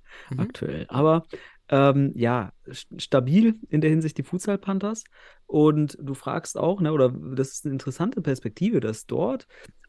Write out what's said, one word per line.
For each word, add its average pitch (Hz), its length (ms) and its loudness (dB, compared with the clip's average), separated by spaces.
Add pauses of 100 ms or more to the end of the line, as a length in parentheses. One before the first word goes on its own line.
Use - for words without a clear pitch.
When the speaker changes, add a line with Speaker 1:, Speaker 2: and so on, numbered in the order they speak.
(300)
Speaker 1:
Mhm. 131 100 -6
Speaker 2:
aktuell. 180 480 -6
Aber, 156 380 2 (420)
ähm, 139 480 4
ja, 117 380 -2 (140)
st-, - 340 -16
stabil 180 640 4
in 151 140 0
der 156 80 2
Hinsicht 160 280 0
die 143 60 -6
Futsal 196 340 -4
Panthers. 196 460 -6 (420)
Und 151 560 2
du 139 120 -8
fragst - 440 -8
auch, 190 220 -2
ne, 156 140 0
oder 131 160 4
das 135 420 -6
ist - 140 -16
eine 143 80 -4
interessante 165 480 -4
Perspektive, 156 580 -2
dass 110 260 -6
dort 190 420 -4 (420)